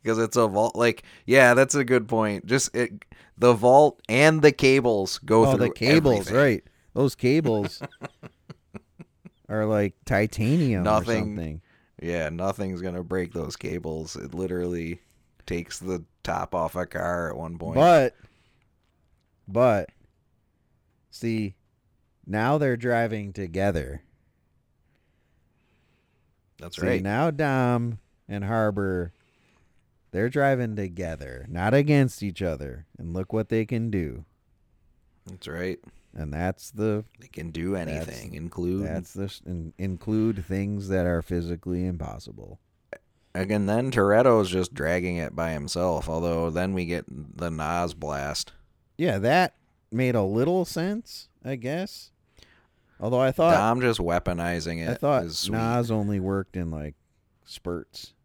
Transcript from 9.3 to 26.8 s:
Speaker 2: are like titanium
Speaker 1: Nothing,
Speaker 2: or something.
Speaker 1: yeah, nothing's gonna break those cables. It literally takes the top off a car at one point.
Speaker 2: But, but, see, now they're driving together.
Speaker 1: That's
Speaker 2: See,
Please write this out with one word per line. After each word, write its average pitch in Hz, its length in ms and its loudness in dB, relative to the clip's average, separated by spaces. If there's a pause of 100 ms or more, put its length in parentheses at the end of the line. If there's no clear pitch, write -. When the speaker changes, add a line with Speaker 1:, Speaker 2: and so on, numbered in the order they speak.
Speaker 2:
are 107 160 -2
like 104 300 0 (100)
titanium 110 800 2
Speaker 1:
Nothing, 107 260 2
Speaker 2:
or 113 100 0
something. 85 420 -6 (400)
Speaker 1:
yeah, 85 280 -4
nothing's 92 520 -4
gonna 90 220 -6
break 90 300 -4
those 80 240 -6
cables. 80 580 -8
It - 180 -12
literally 87 680 -6 (440)
takes - 340 -8
the 90 240 -6 (200)
top - 320 -6
off 82 200 -2
a 90 100 -4
car 87 440 -4
at 58 80 -10
one 82 200 -10
point. 82 180 -8
Speaker 2:
But, 151 400 6 (1300)
but, 107 420 2 (1200)
see, 110 440 -4 (680)
now 113 320 0
they're 131 200 0
driving 113 560 -2
together. 85 680 -2 (2500)
Speaker 1:
That's 85 180 -16
Speaker 2:
See, 87 80 -4